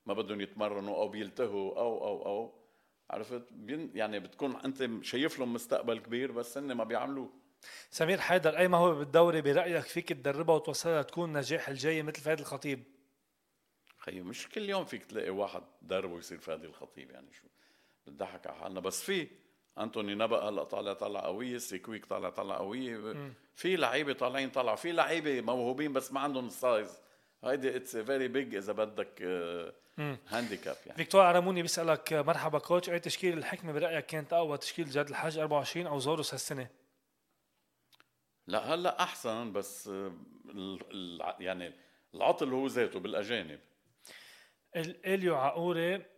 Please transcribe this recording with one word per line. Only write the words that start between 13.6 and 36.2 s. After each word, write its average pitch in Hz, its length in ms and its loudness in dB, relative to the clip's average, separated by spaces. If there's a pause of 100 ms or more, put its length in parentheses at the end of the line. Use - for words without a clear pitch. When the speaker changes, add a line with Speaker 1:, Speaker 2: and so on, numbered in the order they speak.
Speaker 1:
خيي، 92 240 -10
مش 92 280 -12
كل 208 200 -6
يوم 190 160 0
فيك - 200 -10
تلاقي 107 240 -4
واحد 95 340 -2 (180)
دربه 92 360 -2
يصير 85 200 -12
فادي 78 300 -8
الخطيب، 69 440 -18
يعني 65 200 -20
شو - 160 -20 (600)
بتضحك 92 400 -10
على - 80 -10
حالنا، 95 240 -8
بس - 240 -4
في 190 240 -2 (520)
أنتوني 107 360 -2
نبأ 110 340 2
هلأ 95 140 -2
طالع 101 300 -4
طلع 101 260 -4
قوية، 120 380 -4
سيكويك 107 480 -8
طالع 98 240 -4
طلع 98 280 -4
قوية، 117 400 -4
Speaker 2:
مم. 123 360 -8 (220)
Speaker 1:
في 185 200 0
لعيبة 139 380 2
طالعين 131 360 0
طلع، 120 260 2
في 170 160 -2
لعيبة 151 500 2
موهوبين 127 520 0
بس 131 180 -2
ما 135 80 -2
عندهم 135 280 -2
السايز. 110 540 0 (420)
هيدي 127 360 0
it's 127 120 -10
very 123 420 0
big 123 220 0
إذا 101 180 0
بدك، 107 480 -2
آه، 87 520 -2 (240)
Speaker 2:
مم. 147 200 -4 (100)
Speaker 1:
handicap 120 480 -4 (100)
يعني. - 120 -16
Speaker 2:
فيكتور 180 240 8
عرموني 180 400 6
بيسألك، 165 520 0
مرحبا 151 460 2
كوتش، 175 300 2
أي 170 100 0
تشكيل 170 380 -2
الحكمة 165 340 -6
برأيك 156 340 0
كانت 151 280 -4
أقوى، 160 240 2
تشكيل 156 320 -4
جاد 143 200 0
الحاج 151 280 -4
أربعة 156 200 4
وعشرين 165 300 -2
أو 143 120 -2
زوروس 147 340 0